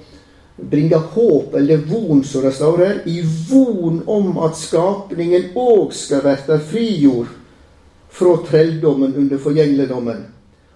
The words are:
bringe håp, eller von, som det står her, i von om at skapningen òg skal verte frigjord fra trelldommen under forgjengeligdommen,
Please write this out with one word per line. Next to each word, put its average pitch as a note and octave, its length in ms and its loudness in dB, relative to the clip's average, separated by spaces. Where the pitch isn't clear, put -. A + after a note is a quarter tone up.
bringe D3+ 360 0
håp, E3 560 0
eller C#3+ 240 2
von, D#3 460 0
som C3 200 -4
det C3 100 0
står D#3 240 0
her, G3 280 0
i E3+ 160 -4
von F#3+ 580 2
om G3 360 0
at D#3+ 140 -2
skapningen F3+ 1000 -2
òg A#3 380 2
skal C#3 300 -4
verte C#3+ 340 0
frigjord D3+ 680 0
fra F3+ 260 2
trelldommen D3+ 720 2
under C#3 240 0
forgjengeligdommen, C3 840 0